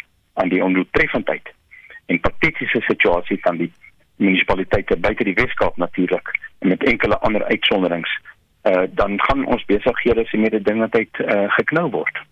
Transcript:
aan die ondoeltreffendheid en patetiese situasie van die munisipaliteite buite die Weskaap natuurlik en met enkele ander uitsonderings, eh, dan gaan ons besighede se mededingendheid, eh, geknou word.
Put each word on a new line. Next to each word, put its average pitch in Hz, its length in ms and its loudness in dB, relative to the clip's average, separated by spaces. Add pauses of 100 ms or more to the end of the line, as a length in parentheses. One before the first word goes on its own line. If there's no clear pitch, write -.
(360)
aan 95 140 0
die 92 140 2
ondoeltreffendheid - 880 -2 (540)
en - 140 -2
patetiese - 640 -2
situasie - 600 0
van 87 160 0
die 85 140 -2 (520)
munisipaliteite 95 720 2
buite 101 300 -2
die 92 120 0
Weskaap 107 420 0
natuurlik 90 500 -2 (280)
en 92 140 2
met - 100 -2
enkele 104 340 2 (100)
ander 107 160 2
uitsonderings, 92 680 0 (500)
eh, 92 280 2
dan 101 320 0
gaan 139 240 0
ons - 200 -2
besighede 113 600 2
se - 120 -4
mededingendheid, 110 800 0
eh, 101 240 0 (140)
geknou 151 340 0
word. - 400 -4